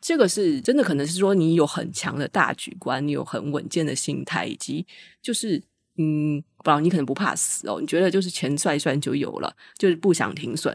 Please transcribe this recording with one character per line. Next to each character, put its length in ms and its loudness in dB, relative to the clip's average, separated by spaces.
这 160 0
个 120 6
是 320 2
真 160 2
的， 80 4
可 100 2
能 100 0
是 140 -4
说 160 4
你 200 4
有 120 6
很 260 -6
强 240 -6
的 120 -2
大 260 2
局 240 -12
观， 260 -4
你 60 -2
有 140 -2
很 260 -6
稳 180 -4
健 160 -2
的 80 -2
心 320 -4
态， 220 -4
以 80 -8
及 320 -6
就 140 -4
是， 260 -2
嗯， 420 0
不 40 -20
知 80 4
道， 80 6
你 100 4
可 80 4
能 80 2
不 80 -2
怕 220 -2
死 340 -2
哦， 120 -4
你 80 -4
觉 100 2
得 100 4
就 140 2
是 80 -4
钱 260 -2
赚 200 2
一 20 0
赚 220 0
就 160 0
有 240 -2
了， 120 -4
就 120 4
是 80 4
不 180 4
想 180 0
停 240 -6
损 180 -2